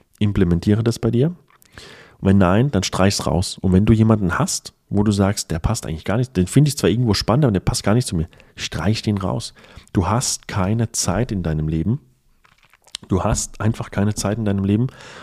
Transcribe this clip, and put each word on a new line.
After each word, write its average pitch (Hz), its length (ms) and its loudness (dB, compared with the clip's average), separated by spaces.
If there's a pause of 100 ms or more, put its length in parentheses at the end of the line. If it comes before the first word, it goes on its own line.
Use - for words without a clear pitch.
(180)
implementiere 101 640 2
das 113 160 -2
bei 113 140 -2
dir. 127 160 2
Und - 1000 -10
wenn 98 100 6
nein, 101 340 4
dann 95 100 0
streich's - 420 0
raus. 85 360 -2
Und 92 120 0
wenn 95 120 6
du 113 80 6
jemanden 110 480 2
hast, - 340 -6 (140)
wo 104 160 0
du 107 80 2
sagst, 98 400 0
der 78 80 -2
passt - 260 -2
eigentlich 80 180 -8
gar 95 120 -2
nicht, 123 200 -4
den 90 120 2
finde 147 200 4
ich - 80 -6
zwar 85 140 2
irgendwo 113 240 2
spannend, 139 300 0
aber 117 80 2
der 90 80 0
passt - 240 -4
gar 101 100 2
nicht 123 120 0
zu 90 100 -4
mir, 80 120 -2 (280)
streich 92 460 -4
den 107 140 -2
raus. 98 380 -6 (380)
Du 90 160 2
hast - 400 -4
keine 107 420 -2
Zeit 101 400 -2
in 92 140 -4
deinem 78 240 -2
Leben. 80 320 -2 (1080)
Du 90 160 0
hast - 380 -4
einfach 107 320 -4
keine 101 220 -2
Zeit 104 240 -4
in 113 60 -4
deinem 98 200 -2
Leben, 110 240 0 (340)